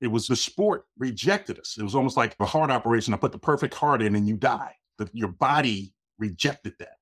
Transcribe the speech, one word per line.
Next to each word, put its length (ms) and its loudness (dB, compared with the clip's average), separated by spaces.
It 60 -2
was 200 -2
the 80 2
sport 500 0
rejected 640 -2
us. 180 -12
It 60 -6
was 120 -2
almost 220 2
like 240 2
a 40 0
heart 260 2
operation. 420 2
I 40 0
put 140 0
the 80 -12
perfect 340 0
heart 280 2
in 140 2
and 120 2
you 80 0
die. 400 -2
The, 160 -6
your 160 -4
body 640 0
rejected 600 -4
that. 220 -18